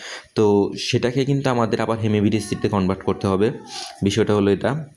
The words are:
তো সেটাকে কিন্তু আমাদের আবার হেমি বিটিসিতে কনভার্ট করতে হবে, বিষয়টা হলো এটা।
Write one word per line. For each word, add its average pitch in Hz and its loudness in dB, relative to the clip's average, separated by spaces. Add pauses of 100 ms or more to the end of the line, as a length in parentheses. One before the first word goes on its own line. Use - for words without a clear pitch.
(360)
তো 101 4
সেটাকে 123 0
কিন্তু 135 0
আমাদের 113 0
আবার 110 -2
হেমি 104 2
বিটিসিতে 104 0
কনভার্ট 95 0
করতে 101 -2
হবে, 98 2 (520)
বিষয়টা 104 2
হলো 101 4
এটা। 131 -2 (120)